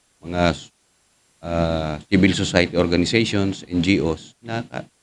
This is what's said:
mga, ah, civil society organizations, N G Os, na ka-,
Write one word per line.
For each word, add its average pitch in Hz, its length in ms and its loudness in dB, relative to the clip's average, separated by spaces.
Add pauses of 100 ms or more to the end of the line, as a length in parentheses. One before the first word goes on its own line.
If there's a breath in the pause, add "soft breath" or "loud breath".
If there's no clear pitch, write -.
(220)
mga, 85 320 0 (880)
ah, 82 640 -2
civil 95 320 2
society 90 400 2
organizations, 95 880 0
N 87 160 -2
G 92 160 4
Os, 80 400 -4
na 117 240 -8
ka-, - 240 -12 (160)